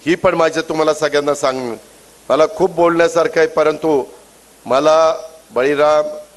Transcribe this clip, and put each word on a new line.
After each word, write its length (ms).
ही 80
पण 200
माझं 260
तुम्हाला 340
सगळ्यांना 400
सांग, 420
मला 180
खूप 240
बोलण्यासारखं 680
आहे, 60
परंतु 580
मला 500
बळीराम 680